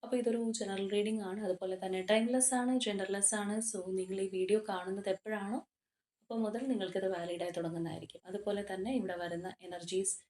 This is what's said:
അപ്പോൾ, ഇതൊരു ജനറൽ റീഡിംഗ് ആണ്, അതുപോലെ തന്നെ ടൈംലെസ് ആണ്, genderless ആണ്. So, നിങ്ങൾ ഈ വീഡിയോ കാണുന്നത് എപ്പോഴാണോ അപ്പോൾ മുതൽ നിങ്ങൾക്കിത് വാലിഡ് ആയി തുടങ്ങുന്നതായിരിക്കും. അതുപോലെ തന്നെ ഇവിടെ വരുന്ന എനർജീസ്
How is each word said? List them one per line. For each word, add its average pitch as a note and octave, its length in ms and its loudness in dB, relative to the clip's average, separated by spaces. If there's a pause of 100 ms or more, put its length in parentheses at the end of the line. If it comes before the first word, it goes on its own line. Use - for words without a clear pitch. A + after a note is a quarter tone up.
അപ്പോൾ, A#3+ 180 0
ഇതൊരു A#3 180 4 (180)
ജനറൽ G3 380 -2
റീഡിംഗ് G#3+ 340 2
ആണ്, G3 180 -4
അതുപോലെ F#3+ 360 0
തന്നെ F#3 260 0
ടൈംലെസ് A#3 500 6
ആണ്, B3 140 2 (120)
genderless G3+ 440 2 (120)
ആണ്. G#3 140 0 (140)
So, G3 100 -4 (200)
നിങ്ങൾ F#3+ 260 -2
ഈ - 20 -2 (100)
വീഡിയോ F#3+ 220 6 (120)
കാണുന്നത് F#3+ 420 -4
എപ്പോഴാണോ G#3 460 -4 (640)
അപ്പോൾ A3+ 220 -2
മുതൽ A3+ 260 -2
നിങ്ങൾക്കിത് F#3+ 440 0
വാലിഡ് F3 320 -2
ആയി E3+ 120 -4
തുടങ്ങുന്നതായിരിക്കും. E3 720 -4
അതുപോലെ G3+ 400 -2
തന്നെ F#3+ 280 -2
ഇവിടെ F3+ 220 -2
വരുന്ന F3 300 -4 (160)
എനർജീസ് F3+ 480 -2 (140)